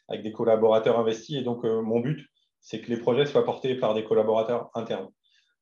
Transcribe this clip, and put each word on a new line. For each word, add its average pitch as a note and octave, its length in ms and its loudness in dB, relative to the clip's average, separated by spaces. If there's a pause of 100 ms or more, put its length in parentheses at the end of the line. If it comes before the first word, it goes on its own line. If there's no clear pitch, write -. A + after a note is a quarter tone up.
avec G#2 140 -8
des G#2+ 100 -8
collaborateurs A2 680 4
investis. A2+ 400 -2
Et B2 40 -4
donc, A#2+ 220 -4
euh, A2+ 160 0
mon A2+ 200 0
but, C#3+ 280 -6 (320)
c'est - 220 -12
que - 80 -8
les A#2 80 -2
projets B2+ 260 2
soient B2+ 200 2
portés B2+ 300 -2
par A2 200 0
des A2 100 -2
collaborateurs A2 680 2
internes. A2 340 -6 (540)